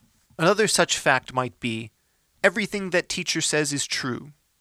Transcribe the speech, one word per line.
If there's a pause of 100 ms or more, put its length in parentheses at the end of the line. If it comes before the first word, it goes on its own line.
(380)
Another
such
fact
might
be, (500)
"Everything
that
teacher
says
is
true." (280)